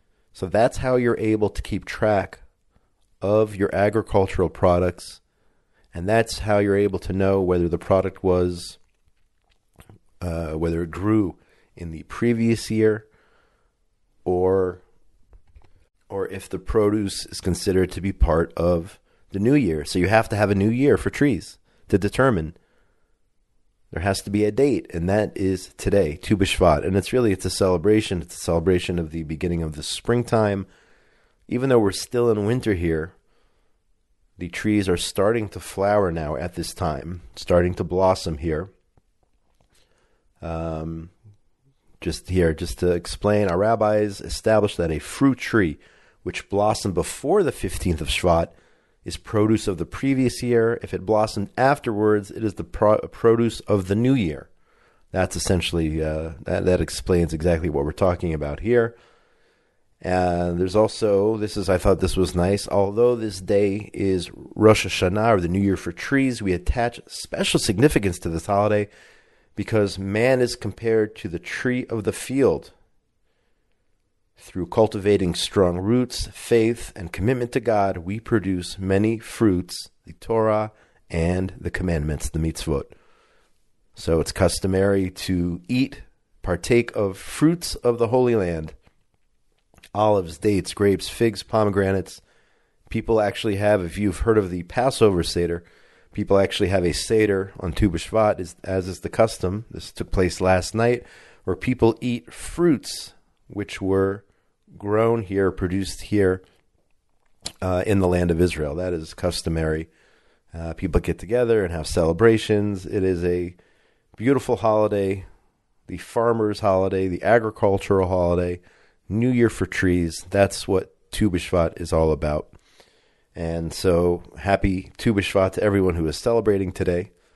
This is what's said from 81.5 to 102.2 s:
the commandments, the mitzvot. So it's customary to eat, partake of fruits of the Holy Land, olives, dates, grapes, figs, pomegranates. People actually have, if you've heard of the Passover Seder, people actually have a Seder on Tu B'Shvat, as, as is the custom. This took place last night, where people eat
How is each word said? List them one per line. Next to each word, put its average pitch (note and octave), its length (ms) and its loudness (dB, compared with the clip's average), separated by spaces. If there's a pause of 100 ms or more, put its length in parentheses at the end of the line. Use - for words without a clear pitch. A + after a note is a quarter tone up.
the E2+ 80 -8
commandments, D#2 580 -4
the D#2 120 -6
mitzvot. D#2 460 -4 (1080)
So E2 260 -2
it's - 120 -2
customary F#2+ 800 0
to F2 560 -4
eat, B2+ 340 -2 (400)
partake A#2+ 540 0
of G2 240 -2
fruits - 560 0
of A#2+ 240 0
the A2+ 80 2
Holy B2 280 2
Land, E2+ 380 -2 (1200)
olives, G2+ 440 0
dates, G2+ 360 0
grapes, G2 360 2
figs, A2+ 340 -2
pomegranates. G2 800 0 (680)
People A2 300 0
actually G2+ 380 0
have, G#2 260 4
if E2+ 140 -8
you've G2+ 220 0
heard A2+ 180 2
of F#2+ 120 2
the F2 140 -6
Passover A2+ 580 2
Seder, E2+ 440 -2 (480)
people G2+ 260 2
actually F#2+ 300 2
have F#2 160 2
a D#2+ 80 2
Seder G2+ 640 0
on E2+ 140 -6
Tu G2+ 180 2
B'Shvat, G#2+ 480 0
as, F2 240 -12
as F#2 240 -4
is F2+ 140 -10
the - 80 -8
custom. G#2+ 600 0
This - 220 -14
took - 200 -10
place F#2 300 0
last F#2 320 2
night, A#2 300 0 (400)
where F#2 140 -4
people A#2 440 2
eat A#2+ 320 -6